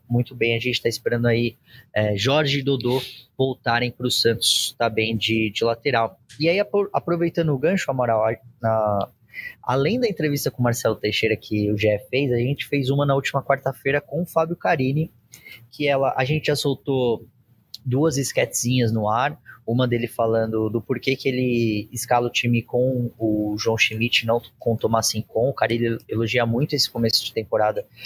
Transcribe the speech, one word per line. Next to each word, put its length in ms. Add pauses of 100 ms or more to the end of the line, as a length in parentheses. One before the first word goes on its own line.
muito 260
bem. 180
A 60
gente 220
tá 80
esperando 380
aí, 280 (400)
é, 220
Jorge 420
e 40
Dodô 380 (360)
voltarem 520
pro 220
Santos, 640
tá 120
bem 260
de, 340
de 140
lateral. 560 (180)
E 120
aí, 100
apro-, 320
aproveitando 640
o 40
gancho, 320
Amaral, 360
a, 100 (260)
na, 480 (540)
além 340
da 120
entrevista 420
com 80
o 40
Marcelo 320
Teixeira 420
que 340
o 60
G 100
E 120 (100)
fez, 240
a 40
gente 300
fez 220
uma 160
na 100
última 260
quarta-feira 600
com 220
o 20
Fábio 320
Carini, 520 (640)
que 160
ela, 300
a 80
gente 220
já 80
soltou 720 (600)
duas 320
esquetezinhas 720
no 160
ar, 320 (260)
uma 220
dele 200
falando 640
do 120
porquê 340
que 120
ele 640
escala 360
o 40
time 300
com 560
o 400
João 200
Schmidt, 480
não 160 (160)
com 160
o 40
Tomás 360
Rincon. 360
O 40
cara, 200
ele 240 (100)
elogia 380
muito 280
esse 160
começo 340
de 100
temporada 520 (200)